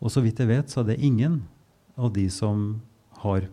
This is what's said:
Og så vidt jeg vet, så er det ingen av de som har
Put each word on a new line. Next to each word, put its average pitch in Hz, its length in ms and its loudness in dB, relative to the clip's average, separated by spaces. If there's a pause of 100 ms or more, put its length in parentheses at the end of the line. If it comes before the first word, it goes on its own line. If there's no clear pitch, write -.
Og 113 80 -2
så 135 120 0
vidt 110 160 0
jeg 123 100 2
vet, 135 220 2
så 131 100 -2
er 107 140 0
det - 60 -4
ingen 139 420 2 (560)
av 123 140 0
de 98 180 0
som 104 500 -2 (380)
har 95 240 0 (100)